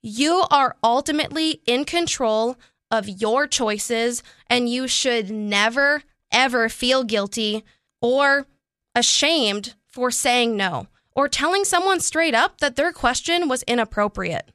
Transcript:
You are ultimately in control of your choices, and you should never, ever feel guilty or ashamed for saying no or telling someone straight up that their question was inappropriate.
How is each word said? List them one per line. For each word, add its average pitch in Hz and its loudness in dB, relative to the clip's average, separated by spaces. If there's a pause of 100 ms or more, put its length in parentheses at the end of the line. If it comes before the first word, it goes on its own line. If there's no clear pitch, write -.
You 294 2
are 269 2
ultimately 302 -2
in 247 0
control 247 -2 (320)
of 208 -2
your 220 0
choices, 233 -2 (260)
and 240 2
you 254 -4
should 233 0
never, 220 0 (280)
ever 240 2
feel 262 0
guilty 214 -4 (360)
or 277 2 (480)
ashamed 240 0 (100)
for 247 -2
saying 240 2
no 175 -2 (260)
or 277 0
telling 359 0
someone 370 2
straight 320 0
up 240 2
that 277 -2
their 339 0
question 330 0
was 254 -2
inappropriate. 208 -2